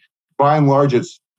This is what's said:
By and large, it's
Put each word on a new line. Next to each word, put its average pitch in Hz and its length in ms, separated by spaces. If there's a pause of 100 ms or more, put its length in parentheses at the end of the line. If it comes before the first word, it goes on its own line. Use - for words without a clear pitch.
(360)
By 143 200
and 147 120
large, 139 260
it's - 260 (180)